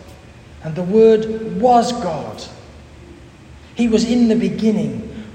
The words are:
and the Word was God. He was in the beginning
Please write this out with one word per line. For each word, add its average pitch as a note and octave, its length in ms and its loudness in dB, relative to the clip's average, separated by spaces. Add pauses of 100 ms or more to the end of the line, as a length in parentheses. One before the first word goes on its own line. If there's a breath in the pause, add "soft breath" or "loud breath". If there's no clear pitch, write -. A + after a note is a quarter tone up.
(640)
and D#3+ 100 -8
the F#3 80 -6
Word G#3+ 800 2
was A#3+ 320 4
God. C#3+ 500 -8 (1300 loud breath)
He A#3+ 100 0
was G#3+ 180 2
in A#3+ 220 2
the A3 80 2
beginning G3 720 -2 (260 loud breath)